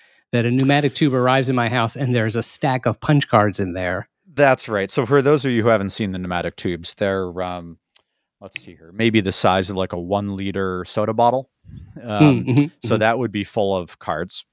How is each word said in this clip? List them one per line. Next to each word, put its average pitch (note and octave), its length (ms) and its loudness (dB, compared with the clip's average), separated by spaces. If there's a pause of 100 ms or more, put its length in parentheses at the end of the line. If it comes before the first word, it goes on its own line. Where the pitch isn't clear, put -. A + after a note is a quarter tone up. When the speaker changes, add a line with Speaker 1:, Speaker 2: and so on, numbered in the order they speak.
(320)
Speaker 1:
that A#2 140 0
a A#2+ 60 0
pneumatic C#3 420 2
tube C#3+ 200 2
arrives B2+ 360 2
in C3 60 0
my A#2+ 120 0
house A2+ 280 -2
and B2+ 200 -2
there's A2 200 0
a A#2 80 -2
stack - 420 -4
of G#2+ 160 -2
punch D3 260 2
cards G#2+ 320 4
in F#2 140 -4
there. F2+ 340 -4 (260)
Speaker 2:
That's C3 360 2
right. G2 200 -2
So C3+ 160 -2
for C3+ 160 4
those C#3+ 220 2
of C3+ 80 0
you A#2 120 2
who A#2 60 2
haven't G2+ 200 2
seen G2+ 240 -4
the F#2 60 -6
pneumatic F2 360 -4
tubes, E2+ 380 -6
they're, F#2+ 480 -4
um, F2 360 -10 (640)
let's G2 220 -18
see - 140 -20
here, E2 180 -20
maybe A2 260 2
the F#2+ 140 2
size F#2+ 360 2
of, G2 60 -8
like, F#2 160 -4
a F2 80 -6
one G2 380 -2
liter F#2+ 480 -6
soda G#2+ 280 -4
bottle. A#2+ 360 0 (520)
Um, A#2+ 420 4
Speaker 1:
Mm, - 40 -8
mm-hmm, C3 400 0
Speaker 2:
so A#2 60 0
Speaker 1:
mm-hmm. G#2+ 60 2
Speaker 2:
that A2+ 200 2
would A#2 120 -2
be G2+ 120 -2
full G2 320 -2
of F2+ 240 -6
cards. E2+ 540 -6